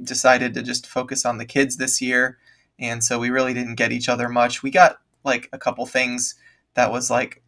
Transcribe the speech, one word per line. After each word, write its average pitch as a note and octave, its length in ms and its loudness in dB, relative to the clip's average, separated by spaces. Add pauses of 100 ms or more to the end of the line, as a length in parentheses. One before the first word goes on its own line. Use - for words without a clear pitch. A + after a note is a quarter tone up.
decided B2 520 2
to B2 100 -4
just A#2+ 240 -6
focus B2+ 360 -4
on A#2+ 140 -2
the A2 60 -12
kids C3 320 0
this C3 260 -2
year, B2+ 360 0 (420)
and A#2 240 -4
so A#2+ 160 -2
we A#2+ 100 -2
really B2+ 240 0
didn't A#2+ 220 -6
get A#2 160 2
each B2 160 -4
other A#2+ 200 0
much. A#2+ 360 0
We C3 80 -4
got, F#3 240 8 (260)
like, B2+ 300 -2
a C3+ 60 -12
couple A#2+ 280 -4
things B2 480 -4 (400)
that A#2 160 2
was, B2 220 -4
like, A#2+ 340 -2